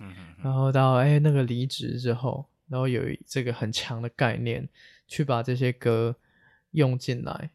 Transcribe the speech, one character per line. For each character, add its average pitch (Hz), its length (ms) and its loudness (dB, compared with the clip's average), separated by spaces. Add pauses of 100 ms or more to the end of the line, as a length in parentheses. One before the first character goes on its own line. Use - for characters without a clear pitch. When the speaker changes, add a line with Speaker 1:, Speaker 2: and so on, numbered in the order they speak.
Speaker 1:
嗯， 101 80 -16
嗯， 92 80 -20
嗯。 82 260 -20
Speaker 2:
然 135 100 -2
后 135 200 2
到， 131 220 6
哎， 147 240 6
那 151 120 6
个 139 120 4
离 120 220 0
职 - 320 -6
之 123 160 -2
后， 131 320 -4 (220)
然 131 140 -4
后 131 40 0
有 123 160 0 (240)
这 131 200 -4
个 120 80 -2
很 107 180 -4
强 117 300 -6
的 120 80 -6
概 117 260 0
念， 120 320 -4 (400)
去 - 160 -4
把 123 200 -2
这 127 120 -2
些 127 160 0
歌 117 440 0 (560)
用 131 260 2
进 123 260 -6
来， - 320 -10